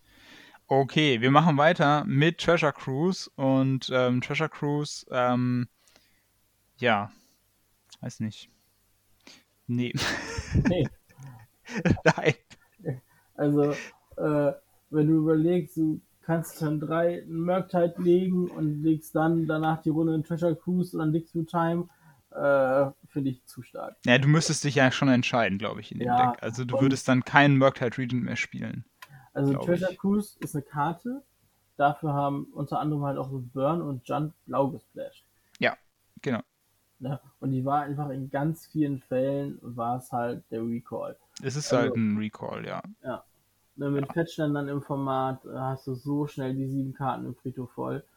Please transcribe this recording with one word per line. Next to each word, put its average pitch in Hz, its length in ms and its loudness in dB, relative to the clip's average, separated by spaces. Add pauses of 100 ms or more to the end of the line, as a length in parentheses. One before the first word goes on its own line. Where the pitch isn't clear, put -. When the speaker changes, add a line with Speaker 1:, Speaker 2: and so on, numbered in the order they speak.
(680)
Speaker 1:
Okay, 135 520 4
wir 123 80 4
machen 151 280 6
weiter 147 480 4
mit 151 340 2
Treasure 165 340 2
Cruise 151 600 -4
und, 135 580 2
ähm, 127 280 2
Treasure 147 280 -2
Cruise, 147 600 -4
ähm, 123 560 0 (1080)
ja, 107 340 2 (920)
weiß 123 200 -10
nicht. - 280 -8 (1160)
Nee. 123 260 -2 (760)
Speaker 2:
Nee. 175 220 2 (800)
Speaker 1:
<laughs> 208 360 0 (140)
Nein. 147 160 0 (1000)
Speaker 2:
Also, 147 360 4 (460)
äh, 147 360 2 (360)
wenn 151 180 4
du 160 100 6
überlegst, 160 600 2
du 156 240 0 (200)
kannst 165 400 -4
dann 151 180 0
drei 170 420 0
einen 165 200 -8
Murktide 180 560 0
legen 180 520 4
und 151 340 -2
legst 160 320 0
dann 165 320 2
danach 160 340 0
die 170 80 0
Runde 160 260 2
in 156 80 0
Treasure 170 320 0
Cruise 180 400 -2
und 165 40 -2
dann 156 140 0
Dig 165 180 -2
Through 165 140 -4
Time, 170 420 0 (440)
äh, 139 600 2 (160)
finde 135 240 -4
ich - 140 -14
zu - 160 -18
stark. - 340 -14 (100)
Speaker 1:
Ja, 123 120 6
du 135 100 2
müsstest 156 360 4
dich 139 120 -2
ja 131 160 6
schon - 180 0
entscheiden, 120 480 2
glaub 104 220 -4
ich, - 120 -16
in 120 80 -10
dem 120 80 -4
Speaker 2:
Ja, 123 240 4
Speaker 1:
Deck. - 120 -10
Also 123 220 -6
du 123 100 -4
Speaker 2:
und 135 60 0
Speaker 1:
würdest 135 260 2
dann 127 160 2
keinen 143 340 6
Murktide 131 400 2
Regent 123 260 -2
mehr 127 120 -6
spielen, 120 500 -8 (480)
Speaker 2:
Also 139 180 2
Speaker 1:
glaub - 140 -2
Speaker 2:
Treasure 175 260 0
Speaker 1:
ich. 180 80 -16
Speaker 2:
Cruise 202 400 -2
ist - 160 -8
eine 135 80 -4
Karte, 240 600 -6 (540)
dafür 143 360 0
haben 143 400 -2
unter 147 260 -6
anderem 147 240 -2
halt 139 140 -4
auch 135 120 -6
so 135 100 -8 (140)
Burn 147 280 0
und 139 260 -8
Junt 147 260 -4 (120)
blau 131 240 0
gesplasht. - 540 -14 (360)
Speaker 1:
Ja, - 180 0 (440)
genau. 120 200 -2 (580)
Speaker 2:
Ne? 135 200 -6 (200)
Und 135 120 -4
die 131 120 0
war 143 200 0
einfach 143 260 -4
in 131 200 -8
ganz 156 380 -2
vielen 143 320 0
Fällen, 139 600 -2
war 120 380 -4
es - 120 -14
halt 120 400 -4
der 113 120 -6
Recall. 117 520 -8 (260)
Speaker 1:
Es 131 140 -6
ist 147 160 -6
Speaker 2:
Also 139 60 4 (120)
Speaker 1:
halt 123 60 -4
ein 107 220 2
Recall, 110 480 -8
ja. 95 160 -8 (220)
Speaker 2:
Ja. 123 200 -10 (560)
Ne, 143 120 -2
mit 139 160 0
Speaker 1:
Ja. - 60 -12
Speaker 2:
Fetchländern 151 560 -2
im 143 120 -4
Format, 131 640 -4
äh, 95 100 -14
hast 131 300 -6
du 131 80 -6
so 143 320 -4
schnell 135 300 -6
die 135 120 -4
sieben 135 280 -4
Karten 127 320 -6
im 123 80 -10
Friedhof 127 380 -10
voll. 131 300 -8 (140)